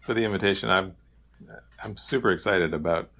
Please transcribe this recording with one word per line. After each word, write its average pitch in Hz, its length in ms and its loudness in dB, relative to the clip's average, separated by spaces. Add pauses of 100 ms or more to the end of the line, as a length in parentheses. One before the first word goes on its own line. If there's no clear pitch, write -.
for - 120 -4
the 113 120 0
invitation. 101 460 0
I'm, 92 260 0 (840)
I'm 104 140 -12
super 120 340 0
excited 90 440 2
about 82 460 -2